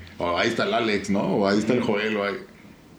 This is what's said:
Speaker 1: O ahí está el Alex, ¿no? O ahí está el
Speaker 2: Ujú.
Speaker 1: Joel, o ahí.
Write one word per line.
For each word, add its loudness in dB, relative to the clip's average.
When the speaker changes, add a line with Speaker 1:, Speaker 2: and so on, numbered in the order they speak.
Speaker 1:
O -2
ahí 2
está 0
el -2
Alex, 0
¿no? 2
O 2
ahí 4
está 2
el 4
Speaker 2:
Ujú. 0
Speaker 1:
Joel, 0
o 0
ahí. -2